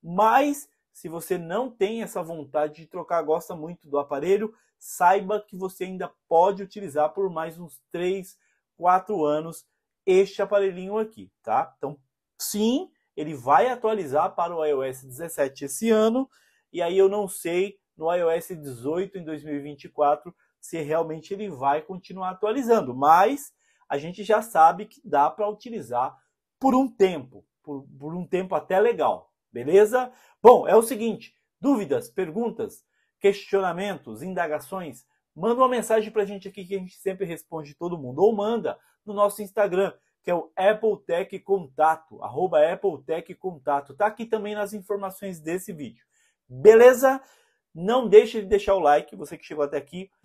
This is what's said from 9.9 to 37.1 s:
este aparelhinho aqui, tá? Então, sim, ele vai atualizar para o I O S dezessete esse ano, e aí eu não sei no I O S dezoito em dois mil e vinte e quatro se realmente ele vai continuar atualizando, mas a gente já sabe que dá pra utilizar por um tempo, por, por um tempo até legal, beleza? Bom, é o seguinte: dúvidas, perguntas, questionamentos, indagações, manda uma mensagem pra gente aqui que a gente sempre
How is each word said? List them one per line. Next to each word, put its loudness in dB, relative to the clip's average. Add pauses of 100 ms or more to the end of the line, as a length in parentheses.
este 2
aparelhinho -2
aqui, -8 (120)
tá? -2
Então, -8 (440)
sim, -2 (260)
ele -8
vai 4
atualizar -2
para -6
o -2
I 2
O 0
S -8
dezessete -8
esse -2
ano, 2 (440)
e -4
aí 0
eu 6
não -2
sei -4 (180)
no -2
I 0
O 2
S -4
dezoito -8
em -12
dois -10
mil -8
e -6
vinte -16
e -18
quatro 0 (280)
se -10
realmente -4
ele -8
vai -2
continuar -10
atualizando, 0
mas 4 (380)
a -4
gente -10
já 2
sabe 4
que -20
dá 2
pra -4
utilizar -6 (440)
por 4
um 4
tempo, -2 (200)
por, -12 (140)
por -10
um -10
tempo -4
até 0
legal, 0 (180)
beleza? 4 (300)
Bom, 10
é 6
o 8
seguinte: -6 (260)
dúvidas, -2
perguntas, -8 (340)
questionamentos, -2
indagações, -8 (300)
manda -2
uma 4
mensagem 0
pra 0
gente -8
aqui -14
que -8
a -4
gente -14
sempre -8